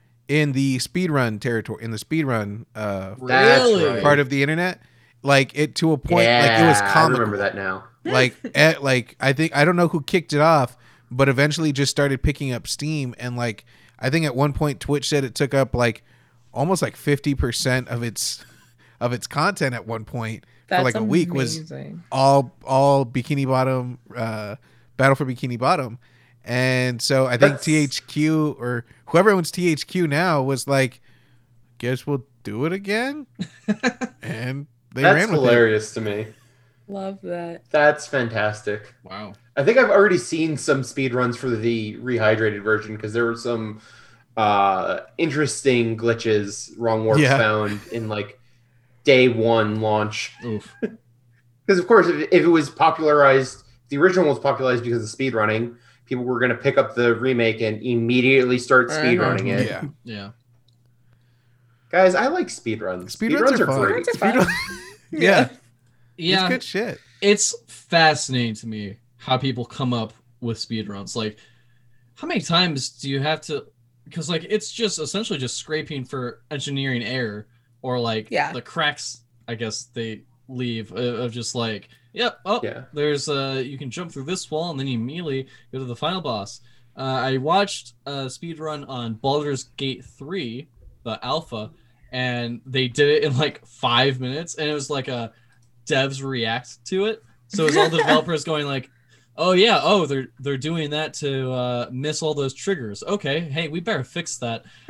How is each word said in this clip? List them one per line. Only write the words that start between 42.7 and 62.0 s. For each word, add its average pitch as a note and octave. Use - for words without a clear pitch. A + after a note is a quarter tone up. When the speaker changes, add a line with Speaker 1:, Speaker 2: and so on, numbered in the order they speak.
Speaker 2:
'cause G#2+
there A#2
were A#2
some, A2
uh, G2
interesting C3
glitches, A2
wrong A2
warps A2
Speaker 1:
Yeah. C3+
Speaker 2:
found G#2+
in, A2+
like, G#2
day B2+
one A2
launch. G#2+
Speaker 3:
Oof. A2
Speaker 2:
<laughs> -
'Cause, G3
of F3
course, G3
if, D3+
if E3+
it E3
was D#3
popularized, D3
the C#3+
original F3+
was C3+
popularized C3
because A#2
of -
speedrunning, A#2
people B2
were B2
gonna B2
pick C#3
up B2+
the A#2+
remake A#2
and G#2+
immediately B2
start B2+
Speaker 4:
Uh-huh. -
Speaker 2:
speedrunning -
it. -
Speaker 1:
Yeah. F#2
Speaker 3:
Yeah. G2+
Speaker 2:
Guys, F#3